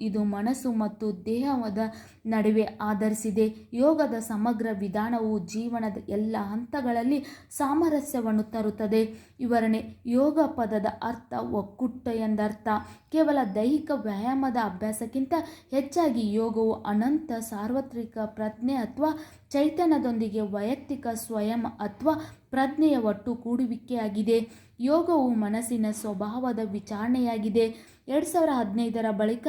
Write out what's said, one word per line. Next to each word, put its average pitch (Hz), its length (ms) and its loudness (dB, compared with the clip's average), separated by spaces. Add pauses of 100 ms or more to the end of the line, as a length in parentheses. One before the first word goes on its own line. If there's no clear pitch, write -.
ಇದು 214 220 0
ಮನಸ್ಸು 220 480 0
ಮತ್ತು 208 540 -2
ದೇಹದ 233 520 0 (480)
ನಡುವೆ 214 400 4 (160)
ಆಧರಿಸಿದೆ. 214 920 0
ಯೋಗದ 269 460 4
ಸಮಗ್ರ 226 480 -2 (120)
ವಿಧಾನವು 214 680 0
ಜೀವನದ 220 520 -4 (120)
ಎಲ್ಲ 214 320 -2
ಹಂತಗಳಲ್ಲಿ 240 800 0 (300)
ಸಾಮರಸ್ಯವನ್ನು 277 960 0
ತರುತ್ತದೆ. 214 600 0 (360)
ವಿವರಣೆ. 226 420 2 (240)
ಯೋಗ 277 420 4
ಪದದ 214 380 -2 (180)
ಅರ್ಥ 240 300 -8
ಒಕ್ಕೂಟ 240 760 -4
ಎಂದರ್ಥ. 214 460 0 (580)
ಕೇವಲ 302 280 4 (160)
ದೈಹಿಕ 269 400 0
ವ್ಯಾಯಾಮದ 240 680 -2
ಅಭ್ಯಾಸಕ್ಕಿಂತ 214 720 -4 (380)
ಹೆಚ್ಚಾಗಿ 262 600 2
ಯೋಗವು 220 400 2 (180)
ಅನಂತ 254 480 2
ಸಾರ್ವತ್ರಿಕ 226 840 -4
ಪ್ರಜ್ಞೆ 220 500 -2
ಅಥವಾ 269 360 0 (380)
ಚೈತನ್ಯದೊಂದಿಗೆ 277 920 2
ವೈಯಕ್ತಿಕ 214 720 -4
ಸ್ವಯಂ 226 520 -2
ಅಥವಾ 208 480 -2 (360)
ಪ್ರಜ್ಞೆಯ 277 480 2
ಒಟ್ಟು 220 380 -2
ಕೂಡುವಿಕೆಯಾಗಿದೆ. 226 1040 0 (400)
ಯೋಗವು 302 500 4
ಮನಸ್ಸಿನ 220 600 0
ಸ್ವಭಾವದ 214 680 -4 (120)
ವಿಚಾರಣೆಯಾಗಿದೆ. 226 1300 0 (100)
ಎರಡು 294 180 2
ಸಾವಿರ 320 280 2
ಹದಿನೈದರ 226 580 0
ಬಳಿಕ 214 380 0